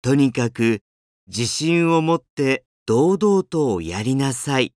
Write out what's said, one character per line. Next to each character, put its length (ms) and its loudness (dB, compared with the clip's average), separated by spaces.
と 140 0
に 160 4
か 180 -2
く 320 -2
自 180 -6
信 460 0
を 100 2
持 140 2
っ 40 -4
て 460 -4
堂 320 2
々 240 2
と 320 -2
お 80 -4
や 180 -8
り 140 0
な 180 -2
さ 260 -2
い。 160 -2